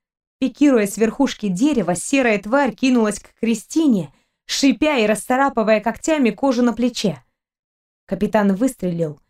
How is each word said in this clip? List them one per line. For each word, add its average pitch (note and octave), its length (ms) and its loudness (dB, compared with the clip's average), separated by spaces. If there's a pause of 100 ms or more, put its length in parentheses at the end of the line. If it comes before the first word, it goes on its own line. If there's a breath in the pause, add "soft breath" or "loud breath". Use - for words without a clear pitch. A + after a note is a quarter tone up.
(400)
Пикируя C4 480 2
с - 80 -10
верхушки A3 500 -2
дерева, F#3+ 480 0
серая A#3 460 0
тварь A3+ 340 -2
кинулась A#3 460 0
к - 180 -20
Кристине, A3+ 760 0 (340)
шипя C#4+ 520 0
и G#3+ 80 2
расцарапывая A3 760 0
когтями A#3+ 500 0
кожу B3 340 0
на A#3+ 80 2
плече. A#3 500 -2 (840)
Капитан G3+ 500 0
выстрелил, E3+ 720 -4